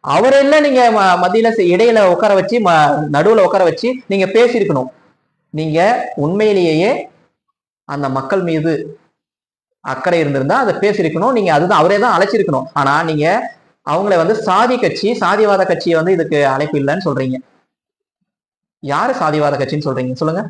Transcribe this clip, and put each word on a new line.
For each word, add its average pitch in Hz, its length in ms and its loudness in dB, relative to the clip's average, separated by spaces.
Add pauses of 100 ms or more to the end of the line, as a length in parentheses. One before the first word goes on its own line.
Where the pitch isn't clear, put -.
அவரெல்லாம் 277 640 2
நீங்க 254 140 2 (100)
ம-, 190 280 2
மத்தியில 214 320 2
செ-, 202 220 0
இடையில 226 260 4 (120)
உட்கார 208 220 2
வச்சு, 196 260 0
ம-, 160 300 2 (220)
நடுவுல 185 360 4
உட்கார 190 160 2
வச்சு 170 260 0 (180)
நீங்க 196 180 0
பேசியிருக்கணும். 196 640 0 (640)
நீங்க 156 260 -2 (360)
உண்மையிலேயே 180 760 0 (1000)
அந்த 143 200 -6
மக்கள் 165 400 -4
மீது 160 220 -2 (1120)
அக்கறை 165 340 -4
இருந்திருந்தா 143 380 -2
அதை 220 160 0
பேசியிருக்கணும். 196 640 -2
நீங்க 180 160 0
அதுதான், 175 260 2
அவரே 196 200 2
தான் 214 180 2
அழைச்சிருக்கணும். 185 560 -2
ஆனா 143 300 0
நீங்க 156 220 -2 (640)
அவங்கள 185 280 0
வந்து 170 200 2
சாதி 220 420 0
கட்சி, 190 300 -2 (140)
சாதிவாத 202 440 2
கட்சியை 170 320 -2
வந்து 170 140 0
இதுக்கு 160 260 0 (100)
அழைப்பு 147 320 -2
இல்லைன்னு 151 260 -2
சொல்றீங்க. 131 320 -4 (1500)
யாரு 147 300 -2
சாதிவாத 151 440 0
கட்சின்னு 147 300 -4
சொல்றீங்க 127 260 -4
சொல்லுங்க? 160 360 -4